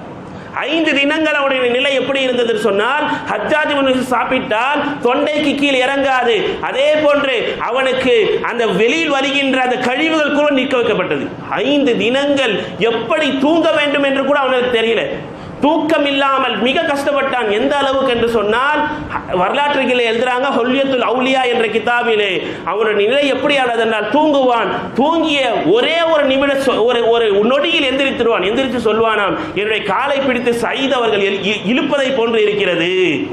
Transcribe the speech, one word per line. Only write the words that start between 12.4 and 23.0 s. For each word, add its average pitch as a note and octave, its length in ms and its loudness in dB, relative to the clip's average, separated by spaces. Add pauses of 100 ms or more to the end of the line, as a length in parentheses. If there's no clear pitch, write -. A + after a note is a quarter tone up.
எப்படி C4+ 600 0
தூங்க D#4+ 340 2
வேண்டும் D4 320 0
என்று C4+ 220 0
கூட C#4+ 140 2
அவனுக்கு B3+ 400 0
தெரியல. A3 500 -2 (320)
தூக்கம் D4+ 440 2
இல்லாமல் C4+ 540 0
மிக C4+ 220 0
கஷ்டப்பட்டான். C#4 680 0
எந்த C4 280 0
அளவுக்கு C4+ 340 0
என்று A#3 180 0
சொன்னால், B3 580 0 (460)
வரலாற்றுகளை B3+ 720 0
எழுதுறாங்க, B3 400 0 (120)
ஹுல்யத்துல் B3+ 460 0
அவுலியா B3+ 420 0
என்ற A#3 220 0
கிதாபிலே A3 800 0 (180)
அவனுடைய G3+ 440 0